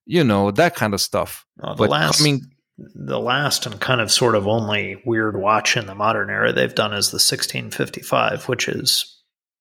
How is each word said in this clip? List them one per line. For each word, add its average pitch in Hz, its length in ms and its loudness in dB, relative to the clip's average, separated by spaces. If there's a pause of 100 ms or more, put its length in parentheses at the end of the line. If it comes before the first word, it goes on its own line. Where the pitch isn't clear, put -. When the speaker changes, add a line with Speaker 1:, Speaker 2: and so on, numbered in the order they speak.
Speaker 1:
You 165 180 2
know, 101 280 4
that 160 240 4
kind 107 180 -2
of 98 80 -2
stuff. - 440 -4 (120)
Speaker 2:
Well, - 180 -10
the - 80 2
Speaker 1:
But 107 60 6
Speaker 2:
last, 151 280 2
Speaker 1:
coming 147 240 2 (360)
Speaker 2:
the 139 420 -8
last 127 460 -2
and 104 140 -10
kind 127 220 0
of 98 100 -2
sort 117 240 4
of 98 120 0
only 104 580 -2
weird 110 320 0
watch 107 400 2
in 107 100 -4
the 98 80 -12
modern 104 340 0
era 110 240 2
they've 123 220 0
done 107 180 0
is 101 180 -2
the - 80 -2
sixteen - 520 -2
fifty-five, - 760 -2
which - 200 -2
is - 520 -2 (420)